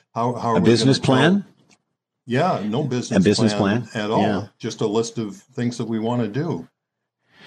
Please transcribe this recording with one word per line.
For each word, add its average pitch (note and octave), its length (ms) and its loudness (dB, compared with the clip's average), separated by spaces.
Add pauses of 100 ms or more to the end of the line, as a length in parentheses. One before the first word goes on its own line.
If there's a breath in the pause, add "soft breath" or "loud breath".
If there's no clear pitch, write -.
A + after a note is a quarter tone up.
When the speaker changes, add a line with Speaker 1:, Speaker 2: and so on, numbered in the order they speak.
(140 soft breath)
Speaker 1:
how, A#2+ 200 -2
how A#2 160 -4
Speaker 2:
A A2+ 40 2
Speaker 1:
are A2 60 2
we - 60 2
Speaker 2:
business A#2+ 320 4
Speaker 1:
gonna - 80 -6
tell C3+ 100 4
Speaker 2:
plan? F3 280 2 (840)
Speaker 1:
Yeah, C3 360 0
no G#2+ 220 -2
business A#2+ 360 -2
Speaker 2:
A F2 40 6
business G#2 300 4
Speaker 1:
plan G#2 320 0
Speaker 2:
plan? G#2+ 180 -6
Speaker 1:
at G#2 60 -4
all. G#2+ 100 2
Speaker 2:
Yeah. G#2 260 0 (120)
Speaker 1:
Just A2+ 240 -6
a A2+ 40 0
list A2+ 300 -2
of G#2 200 -6
things A#2+ 420 -6
that A#2 80 -4
we A2+ 120 -4
wanna A#2 300 -2
do. A2+ 400 -6 (800 loud breath)